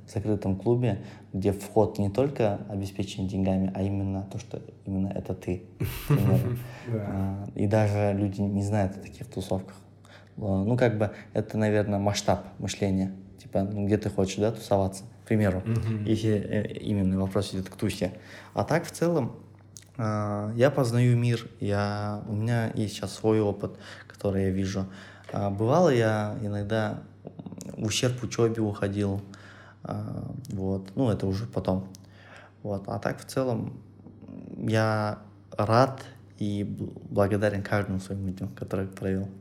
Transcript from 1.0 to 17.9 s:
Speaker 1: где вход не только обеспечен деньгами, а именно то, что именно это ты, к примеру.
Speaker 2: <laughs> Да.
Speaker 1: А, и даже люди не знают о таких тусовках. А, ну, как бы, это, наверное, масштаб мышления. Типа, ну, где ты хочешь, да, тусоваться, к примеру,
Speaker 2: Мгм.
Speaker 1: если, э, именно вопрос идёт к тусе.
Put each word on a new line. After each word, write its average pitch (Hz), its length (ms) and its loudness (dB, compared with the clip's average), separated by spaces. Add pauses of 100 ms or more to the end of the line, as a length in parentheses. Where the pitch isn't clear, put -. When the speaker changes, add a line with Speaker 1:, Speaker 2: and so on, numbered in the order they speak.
Speaker 1:
где 98 180 2
вход - 480 2
не 101 100 2
только 113 500 2 (100)
обеспечен 98 580 -4
деньгами, 95 480 2
а 95 80 0
именно 98 480 -2
то, 107 80 -8
что - 220 -10 (240)
именно 95 220 0
это - 280 -4
ты, - 280 -4 (440)
к 147 80 4
примеру. 123 480 4
Speaker 2:
<laughs> - 240 -14
Да. 110 200 -2
Speaker 1:
А, 98 380 -2 (100)
и 104 120 2
даже 104 500 4
люди 101 240 0
не 101 220 2
знают 101 340 0
о - 20 -12
таких - 280 -14
тусовках. - 480 -4 (640)
А, 98 260 0
ну, 113 120 2
как 120 220 4
бы, 104 140 2 (220)
это, 110 240 -2
наверное, 104 420 4
масштаб 101 460 0 (120)
мышления. 95 540 0 (260)
Типа, - 260 -2
ну, 101 220 -2
где 104 120 4
ты 104 120 0
хочешь, 95 280 0
да, 104 140 2
тусоваться, 98 520 0 (200)
к - 40 -20
примеру, 101 380 4
Speaker 2:
Мгм. 110 400 0
Speaker 1:
если, 110 260 2
э, 104 360 0 (120)
именно 95 400 2
вопрос 95 340 0
идёт 95 160 -4
к - 60 -16
тусе. 180 380 -2 (420)